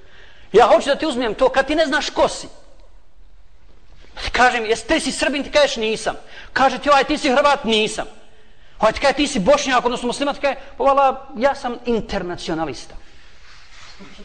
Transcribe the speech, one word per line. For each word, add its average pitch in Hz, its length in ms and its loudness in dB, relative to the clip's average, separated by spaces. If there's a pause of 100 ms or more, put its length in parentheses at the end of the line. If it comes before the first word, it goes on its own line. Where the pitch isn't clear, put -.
(520)
Ja 220 160 8
hoću 285 220 4
da 277 60 2
ti - 100 -4
uzmem 240 280 -2
to 254 160 2
kad 269 180 0
ti 302 80 0
ne 320 100 2
znaš 277 240 -2
ko 302 180 2
si. - 200 -8 (1800)
Kažem, 233 340 2
jes, 220 180 -2
ti 320 160 0
si 262 120 -4
Srbin, 294 320 -2
ti - 80 -12
kažeš - 240 4
nisam. 220 400 -4 (380)
Kaže 262 260 2
ti 285 100 -2
ovaj, 269 140 6
ti 294 140 -2
si 262 120 0
Hrvat, 285 340 4
nisam. 214 420 0 (760)
Ovaj 220 140 4
ti - 60 -8
kaže, 277 140 4
ti 285 140 0
si 226 120 -4
Bošnjak, 254 460 4
odnosno 240 220 -2
Musliman, 269 280 -2
ti - 60 -14
kaže, 277 140 0 (220)
pa 240 60 -2
vala, 269 440 4 (100)
ja 262 180 2
sam 240 300 -8
internacionalista. 175 1080 -4 (1300)